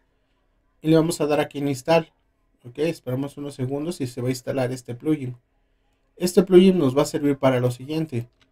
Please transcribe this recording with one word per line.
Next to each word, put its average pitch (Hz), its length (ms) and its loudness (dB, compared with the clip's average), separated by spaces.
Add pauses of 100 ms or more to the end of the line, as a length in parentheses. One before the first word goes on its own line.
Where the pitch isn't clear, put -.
(800)
Y 156 80 -2
le 160 80 6
vamos 165 240 2
a 147 60 0
dar 147 120 2
aquí 147 200 -4
en 143 100 -2
Install. 160 440 0 (520)
Ok, 120 140 -16
esperamos 143 580 -4
unos 143 180 -12
segundos 143 460 -6
y 135 60 -4
se 123 160 -10
va 123 60 -2
a - 20 0
instalar 131 420 -4
este 127 220 -12
plugin. 135 420 -4 (800)
Este - 280 0
plugin 185 340 6
nos 135 180 2
va 151 60 4
a 151 40 0
servir 147 300 -2
para 131 240 2
lo 123 100 0
siguiente. 135 580 -6 (240)